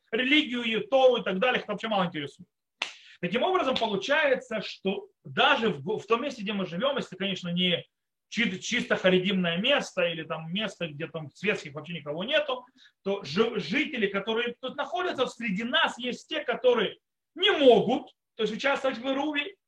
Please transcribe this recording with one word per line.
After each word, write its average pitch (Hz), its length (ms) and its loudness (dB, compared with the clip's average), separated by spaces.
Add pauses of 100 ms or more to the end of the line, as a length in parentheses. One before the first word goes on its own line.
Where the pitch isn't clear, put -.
(120)
религию, 247 500 2
и 226 260 -2
Тору 262 320 6
и 185 40 -4
так 190 160 -2
далее, 240 180 2
их 190 60 -4
это - 80 -8
вообще 208 160 -6
мало 196 180 2
интересует. 160 420 -8 (760)
Таким 190 200 0
образом, 330 340 2
получается, 233 840 0
что - 460 -6 (160)
даже 226 460 2
в, 143 280 -4
в - 80 -8
том 233 160 0
месте, 269 220 -6
где 208 100 -4
мы 196 140 -2
живём, 240 300 -2
если, 190 180 -6
конечно, 185 340 -6
не 175 340 0 (460)
чи-, 196 300 -2
чисто - 380 -2
харидимное 185 600 4
место, 240 460 0
или 165 180 -2
там 160 320 -8
место, 196 340 -4
где 151 200 -8
там 156 240 -10
светских 185 420 -4
вообще 151 200 -10
никого 151 300 -6
нету, 294 440 -2 (360)
то 196 200 -2
жи-, 208 360 0
жители, 226 460 -2
которые 220 560 -2
тут 262 160 -8
находятся, 294 480 -2
среди 226 380 -4
нас 285 340 0
есть 240 320 -8
те, 311 140 -4
которые 233 560 0 (340)
не 381 160 2
могут, 262 640 6 (240)
то 226 80 -4
есть 214 100 -2
участвовать 262 460 0
в 247 100 -6
Ируве 285 460 -2 (120)